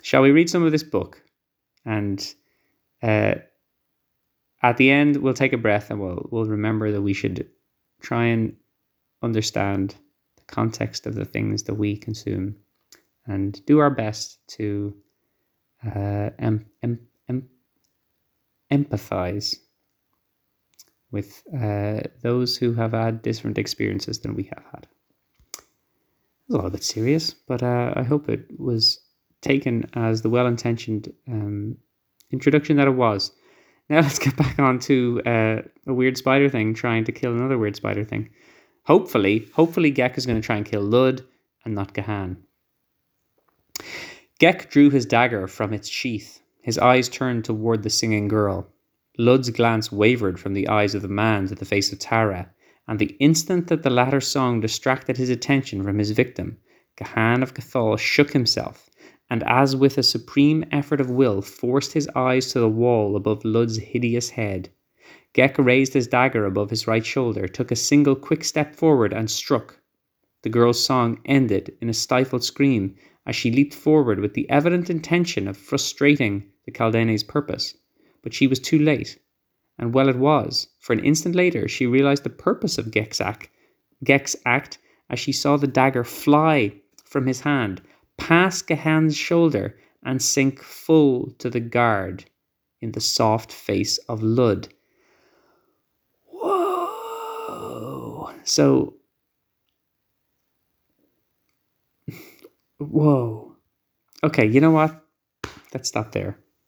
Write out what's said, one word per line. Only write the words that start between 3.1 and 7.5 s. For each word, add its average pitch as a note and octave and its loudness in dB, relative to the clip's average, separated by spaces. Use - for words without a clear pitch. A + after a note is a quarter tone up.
at A#2+ 4
the C3 6
end, C#3+ 4
we'll C3 0
take C3+ 0
a B2 -2
breath G#2 0
and G#2 -6
we'll, F2+ -8
we'll A2+ -2
remember G#2+ -2
that G2+ -2
we G2+ 0
should G2 -4